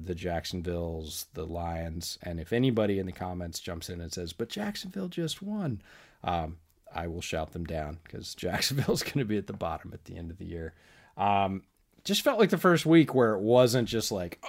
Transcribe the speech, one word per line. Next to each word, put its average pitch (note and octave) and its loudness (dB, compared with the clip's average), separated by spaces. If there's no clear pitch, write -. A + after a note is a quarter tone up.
the F2 -4
Jacksonvilles, E2+ -4
the D#2+ -6
Lions, E2 -6
and E2+ -6
if D#2+ -4
anybody A2 4
in F#2+ 0
the F#2 -6
comments F2+ -8
jumps E2+ -8
in F2 -8
and E2+ -8
says, E2+ -8
"But - -6
Jacksonville G3+ -8
just E3+ -6
won," G3 -4
um, E2 -2
I E2+ -4
will E2+ -6
shout D#2+ -4
them E2+ -6
down D#2 -6
'cause - -12
<laughs> - -16
Jacksonville's C#3 0
gonna - -2
be G#2+ 0
at G2+ -2
the G#2 -8
bottom E2+ -6
at - -16
the F2 -12
end E2+ -8
of E2+ -12
the F2 -12
year. E2 -8
Um, G2 2
just G3+ 0
felt C4 4
like G#3+ 8
the F3+ 2
first E3+ 6
week D#3+ 8
where A#2 6
it F#2+ -2
wasn't A#2+ 8
just A2 0
like, F2+ -4